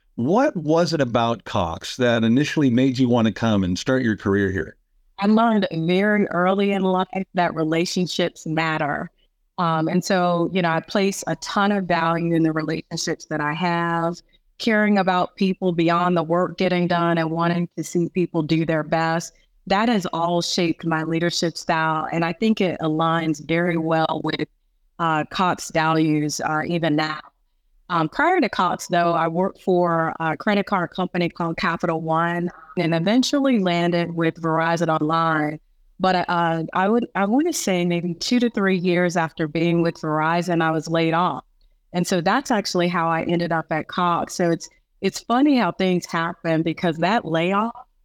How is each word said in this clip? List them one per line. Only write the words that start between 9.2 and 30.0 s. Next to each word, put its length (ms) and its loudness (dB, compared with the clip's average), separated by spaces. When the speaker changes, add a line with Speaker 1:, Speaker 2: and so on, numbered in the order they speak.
Speaker 2:
Um, 300 0
and 180 0
so, 480 0
you 100 0
know, 80 0
I 100 0
place 480 -2
a 80 -2
ton 340 -2
of 140 -2
value 500 0
in 80 4
the 80 2
relationships 760 -6
that 140 -4
I 120 -2
have, 680 -2
caring 400 2
about 380 0
people 340 0
beyond 460 2
the 80 2
work 340 -2
getting 300 2
done 300 2
and 120 0
wanting 460 0
to 80 -6
see 240 -2
people 340 -2
do 240 0
their 160 0
best. 500 -2
That 200 2
has 180 2
all 360 0
shaped 420 -2
my 200 -2
leadership 520 -2
style. 540 -2
And 140 0
I 80 -2
think 280 0
it 200 0
aligns 680 0
very 300 0
well 480 0
with, 240 -4
uh, 280 0
Cox 440 -2
values, 680 0
uh, 260 -2
even 300 0
now. 240 -4
Um, 180 0
prior 320 2
to 80 2
Cox, 380 -2
though, 260 2
I 160 0
worked 320 -2
for 580 0